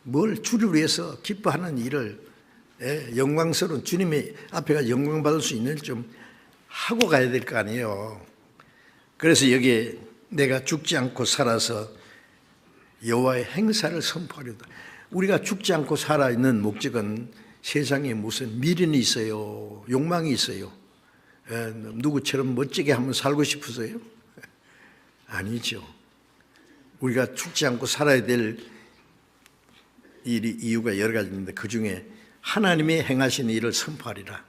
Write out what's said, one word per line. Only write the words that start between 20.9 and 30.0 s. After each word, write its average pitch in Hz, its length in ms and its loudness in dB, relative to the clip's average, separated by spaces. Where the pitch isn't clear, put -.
예, 113 220 -6
누구처럼 131 800 -2
멋지게 143 340 0
한번 127 220 2
살고 143 320 2
싶으세요? 123 560 -6
아니죠. 104 580 -6
우리가 123 320 0
죽지 - 320 -2
않고 123 200 0
살아야 139 380 4
될 113 320 2